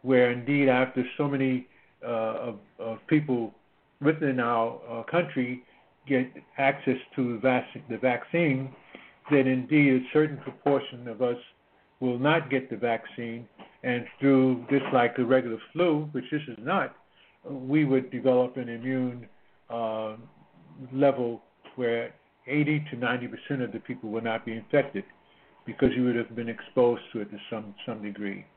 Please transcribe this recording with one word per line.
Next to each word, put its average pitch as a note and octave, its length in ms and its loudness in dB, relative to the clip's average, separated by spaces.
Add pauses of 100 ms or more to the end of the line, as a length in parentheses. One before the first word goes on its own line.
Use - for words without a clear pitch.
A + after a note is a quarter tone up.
where B2 300 6
indeed C3+ 360 2
after B2+ 360 2 (120)
so D3 120 0
many, C3 380 0 (380)
uh, - 40 -8
of, A2+ 500 -4 (200)
of F#2+ 280 -8
people C3 480 0 (460)
within D3 400 0
our, A#2 400 0 (100)
uh, A#2 140 -8
country B2+ 580 -2 (440)
get B2+ 240 0 (280)
access C#3 380 0 (200)
to A#2+ 240 -2
vac-, B2+ 260 2 (220)
the A2+ 80 -6
vaccine, C3 800 0 (560)
then C#3 160 6
indeed C3 460 4
a B2+ 80 4 (120)
certain D3+ 260 2
proportion C3 680 -2
of A2+ 140 -10
us A#2+ 160 0 (640)
will B2 180 0
not D3+ 320 2
get C3 200 -2
the A2+ 60 -6
vaccine, A#2 680 -4 (360)
and B2 220 -2 (140)
through C3 520 4
just C#3 220 2
like A#2+ 240 4
the B2+ 80 2
regular A#2+ 340 2 (140)
flu, D3+ 400 0
which B2+ 180 -4
this D3+ 180 -4
is A2+ 120 -12
not, D3 360 -2 (520)
we C#3+ 360 2
would C3 260 2
develop B2+ 460 2
an B2 120 -6
immune, B2 600 -4 (420)
uh, A2 460 -4 (760)
level B2+ 500 2 (340)
where A#2 380 -2 (320)
eighty D3 440 0
to B2 60 -10
ninety A#2+ 300 -2
percent B2+ 360 -6
of A2 100 -6
the A2 80 -8
people B2 300 -10
will A2 120 -4
not A2+ 240 -2
be A2+ 60 -6
infected A2 520 -2 (640)
because A#2+ 280 2
you B2+ 100 2
would B2 120 2
have A#2 180 -6
been A#2 140 -6
exposed A#2+ 540 0 (100)
to A2+ 80 -4
it G#2 100 -8
to G#2+ 60 -14 (140)
some, G#2+ 240 -10 (100)
some A2 160 -8
degree. G2+ 460 -8 (100)